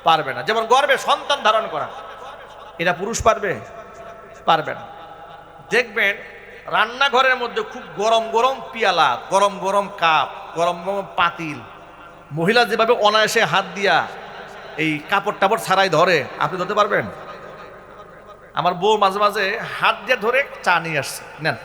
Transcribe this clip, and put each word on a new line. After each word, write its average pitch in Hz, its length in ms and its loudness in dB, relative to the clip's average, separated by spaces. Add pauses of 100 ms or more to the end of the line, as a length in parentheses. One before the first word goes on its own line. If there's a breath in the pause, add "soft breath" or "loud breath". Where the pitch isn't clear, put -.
পারবে 156 300 2
না। 123 80 -6
যেমন 226 240 0
গর্ভে 269 320 4
সন্তান 240 440 0
ধারণ 220 280 2
করা, 139 180 -4 (880)
এটা 180 140 0
পুরুষ 202 300 -4
পারবে? 214 380 2 (840)
পারবে 151 300 2
না। 127 60 -12 (920)
দেখবেন 220 460 0 (500)
রান্নাঘরের 247 720 2
মধ্যে 220 260 -4
খুব 233 200 -10 (140)
গরম 226 340 2
গরম 247 300 2 (120)
পিয়ালা, 170 460 2 (120)
গরম 196 280 2
গরম 190 300 0 (100)
কাপ, 156 580 0
গরম 175 260 0
গরম 196 240 -6 (100)
পাতিল, 170 420 0 (760)
মহিলা 190 320 2
যেভাবে 220 280 2
অনায়াসে 214 520 4
হাত 180 200 0 (100)
দিয়া 175 320 2 (680)
এই 151 240 -2 (100)
কাপড় 202 300 0
টাপড় 196 200 2
ছাড়াই 190 280 2
ধরে, 160 360 4 (140)
আপনি 156 200 -2
ধরতে 185 160 -4
পারবেন? 202 320 2 (1500)
আমার 175 200 0
বউ 202 240 2
মাঝে 196 200 4
মাঝে 208 420 2 (200)
হাত 214 160 4 (100)
দিয়ে 247 100 2
ধরে 247 280 0 (180)
চা 175 180 4
নিয়ে 165 180 -4
আসছে, - 260 -6 (160)
নেন। 147 240 -2